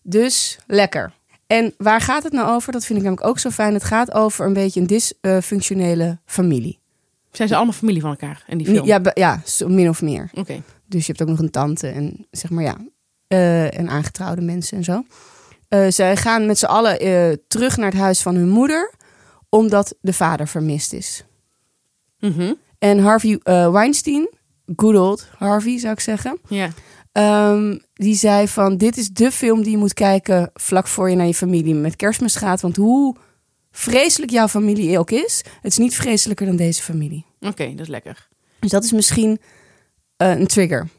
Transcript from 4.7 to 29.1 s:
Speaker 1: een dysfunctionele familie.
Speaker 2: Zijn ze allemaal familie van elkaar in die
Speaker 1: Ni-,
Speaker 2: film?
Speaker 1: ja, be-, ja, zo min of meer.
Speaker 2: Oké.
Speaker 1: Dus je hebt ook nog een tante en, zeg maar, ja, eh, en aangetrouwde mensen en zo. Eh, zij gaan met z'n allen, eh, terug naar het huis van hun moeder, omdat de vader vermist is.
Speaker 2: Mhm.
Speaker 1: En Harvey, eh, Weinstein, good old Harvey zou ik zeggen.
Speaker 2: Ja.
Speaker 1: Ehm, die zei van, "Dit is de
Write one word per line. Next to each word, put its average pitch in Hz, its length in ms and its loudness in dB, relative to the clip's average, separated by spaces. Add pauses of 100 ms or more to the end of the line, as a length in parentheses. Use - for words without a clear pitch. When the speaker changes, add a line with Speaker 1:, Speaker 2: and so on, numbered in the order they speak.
Speaker 1:
een 180 80 2
dysfunctionele 185 1400 0
familie. 156 540 -2 (520)
Speaker 2:
Zijn 220 160 -4
ze 208 80 2
allemaal 226 180 2
familie 196 280 0
van 151 80 -4
elkaar 147 380 -10
in 170 100 -8
die 156 100 -4
Speaker 1:
Ni-, 196 60 4
Speaker 2:
film? 202 140 2
Speaker 1:
ja, 208 120 4
be-, 185 140 2
ja, 170 320 2
zo - 220 -4
min 180 220 4
of 165 120 -2
meer. 156 320 -4
Speaker 2:
Oké. 156 280 -10 (240)
Speaker 1:
Dus 170 200 -4
je - 60 -6
hebt 151 100 -6
ook 156 60 0
nog 160 120 0
een 160 120 -2
tante 151 360 -4
en, 143 440 -8
zeg - 180 -12
maar, 165 140 -4
ja, 135 140 -4 (500)
eh, 170 520 2
en 170 100 -4
aangetrouwde 175 520 -6
mensen 170 360 -6
en 180 60 -6
zo. 180 220 -4 (600)
Eh, 196 220 4
zij 185 280 2
gaan 226 280 0
met 208 120 2
z'n - 80 0
allen, 214 340 2
eh, 175 320 2 (160)
terug 247 300 -2
naar 208 140 -2
het 190 80 -2
huis 190 220 2
van 180 140 -2
hun 175 140 2
moeder, 294 440 2 (560)
omdat 208 520 2
de 190 120 -2
vader 160 340 -2
vermist 151 460 -4
is. - 300 -12 (960)
Speaker 2:
Mhm. 180 340 -2 (260)
Speaker 1:
En 202 200 4
Harvey, 214 440 4
eh, 175 280 4
Weinstein, 285 580 0 (460)
good 214 200 4
old 196 320 2 (100)
Harvey 214 420 -2
zou 226 140 -6
ik 214 60 -8
zeggen. 247 480 -6
Speaker 2:
Ja. 196 220 -4 (420)
Speaker 1:
Ehm, 208 680 2 (160)
die 214 220 0
zei 202 320 2
van, 196 300 0
"Dit 220 200 2
is 208 120 -6
de 226 220 2